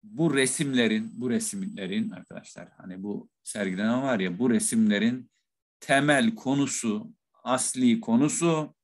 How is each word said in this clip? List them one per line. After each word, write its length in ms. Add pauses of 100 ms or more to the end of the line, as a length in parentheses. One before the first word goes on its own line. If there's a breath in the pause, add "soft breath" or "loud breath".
bu 320
resimlerin, 840
bu 100
resimlerin 800
arkadaşlar 680
hani 260
bu 280 (120)
sergilenen 600
var 180
ya, 180
bu 120
resimlerin 800 (500)
temel 540
konusu, 800 (180)
asli 680
konusu 840